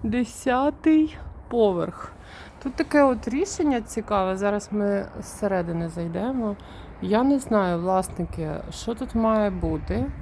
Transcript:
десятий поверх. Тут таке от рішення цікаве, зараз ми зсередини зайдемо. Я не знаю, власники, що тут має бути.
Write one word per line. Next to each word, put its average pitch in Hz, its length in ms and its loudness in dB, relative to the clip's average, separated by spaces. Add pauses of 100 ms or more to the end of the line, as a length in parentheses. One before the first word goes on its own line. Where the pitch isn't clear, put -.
десятий 269 1120 2 (300)
поверх. 185 640 2 (520)
Тут 254 120 -6
таке 294 280 4
от 254 240 4
рішення 285 540 0
цікаве, 190 560 -2
зараз 202 340 0
ми 202 340 0 (160)
зсередини 170 680 -2
зайдемо. 202 680 -2 (460)
Я 208 220 4
не 277 160 4
знаю, 180 420 2
власники, 180 680 -2 (200)
що 226 240 -6
тут 247 200 -8
має 220 340 4
бути. 175 560 -2 (160)